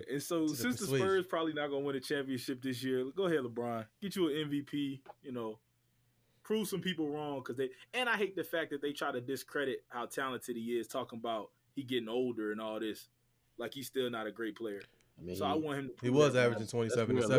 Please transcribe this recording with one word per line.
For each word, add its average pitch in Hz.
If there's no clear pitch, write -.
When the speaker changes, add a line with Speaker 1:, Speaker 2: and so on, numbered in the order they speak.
Speaker 1:
the, 117
Speaker 2:
and 143
so 170
Speaker 1:
to 151
the 151
Speaker 2:
since 147
the -
Speaker 1:
persuasion. 135
Speaker 2:
Spurs 190
probably 160
not 147
gonna 139
win 143
a 131
championship 135
this 127
year, 127
go 190
ahead, 165
LeBron, 117
get 196
you 175
an 151
M 147
V 143
P. 139
You 147
know, 117
prove 214
some 185
people 165
wrong 147
'cause 127
they. 131
And 247
I 220
hate 196
the 165
fact 156
that 143
they 143
try 143
to 127
discredit 131
how 120
talented 127
he 117
is, 110
talking 120
about 113
he 139
getting 120
older 113
and 107
all 110
this, 107
like 113
he's 135
still 127
not 113
a 104
great 110
player. 104
Speaker 3:
I -
mean, 87
Speaker 2:
So 131
I 143
want 156
him 139
to 127
Speaker 1:
He 123
Speaker 2:
prove 127
Speaker 1:
was 147
Speaker 2:
that. 127
Speaker 1:
averaging 117
Speaker 3:
that's 110
Speaker 1:
twenty-seven 117
and 123
seven 131